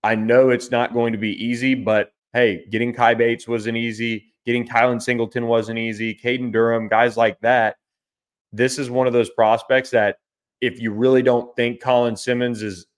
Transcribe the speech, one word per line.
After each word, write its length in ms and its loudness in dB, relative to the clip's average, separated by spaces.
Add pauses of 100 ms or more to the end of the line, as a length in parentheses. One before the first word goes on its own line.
I 120 2
know 340 4
it's 220 -2
not 220 0
going 200 0
to 60 -8
be 220 -4
easy, 340 -2
but 360 -2 (220)
hey, 360 0
getting 220 -2
Kai 220 2
Bates 340 0
wasn't 300 -4
easy. 480 -6 (200)
Getting 220 -2
Tylen 340 2
Singleton 460 -2
wasn't 320 0
easy. 360 -6
Caden 360 -4
Durham, 380 0
guys 260 2
like 260 0
that. 360 2 (760)
This 280 0
is 100 -6
one 180 0
of 60 0
those 160 2
prospects 640 2
that 260 2 (440)
if 180 -4
you 120 -4
really 300 2
don't 340 0
think 260 -4
Colin 340 0
Simmons 480 -4
is 240 -10 (100)